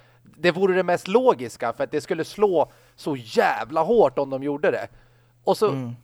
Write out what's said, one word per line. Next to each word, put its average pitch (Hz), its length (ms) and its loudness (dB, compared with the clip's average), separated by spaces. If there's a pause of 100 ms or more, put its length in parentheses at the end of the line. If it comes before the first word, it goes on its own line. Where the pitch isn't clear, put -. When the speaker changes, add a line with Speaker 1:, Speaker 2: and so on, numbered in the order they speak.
(380)
Speaker 1:
det 170 140 2
vore 185 240 2
det 185 80 2
mest 175 240 -2
logiska, 156 640 0
för 143 100 -4
att - 80 -8
det 147 100 -2
skulle 160 220 -4
slå 180 480 0 (240)
så 151 200 -6
jävla 131 640 -2
hårt 170 380 4
om 139 100 -2
de 135 140 -6
gjorde 147 280 -2
det. 104 160 -4 (560)
Och 190 140 2
så 214 120 2
Speaker 2:
Mm. 127 340 -6